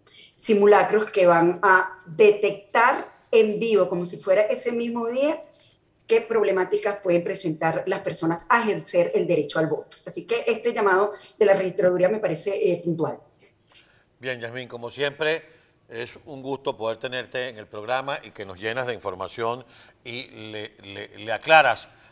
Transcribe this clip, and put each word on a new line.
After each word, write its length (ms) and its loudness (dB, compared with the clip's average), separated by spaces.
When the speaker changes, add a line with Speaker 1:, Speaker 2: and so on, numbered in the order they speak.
Speaker 1:
simulacros 760 4
que 160 2
van 380 4
a 420 4
detectar 880 2
en 280 4
vivo, 300 2
como 160 -4
si 120 -10
fuera 260 2
ese 280 -2
mismo 360 -4
día, 360 -2
qué 140 2
problemáticas 800 0
pueden 220 2
presentar 640 -4
las 120 -2
personas 500 -2
a 120 4
ejercer 540 0
el 120 0
derecho 300 0
al 80 0
voto. 400 -6
Así 220 -10
que 80 -2
este 260 -2
llamado 400 2
de 80 4
la 80 6
registraduría 540 2
me 100 -2
parece, 320 -4
eh, 340 0
puntual. 340 -4
Speaker 2:
Bien, 140 -6
Yasmín, 280 -10
como 220 -12
siempre, 580 -2
es 220 -10
un 160 -16
gusto 340 -6
poder 220 -4
tenerte 520 -8
en 100 -16
el 80 -16
programa 560 -6
y 80 -18
que 120 -12
nos 160 -16
llenas 280 -6
de 80 -6
información 680 -8
y 260 -12
le, 520 -14
le, 380 -16
le 120 -8
aclaras 580 4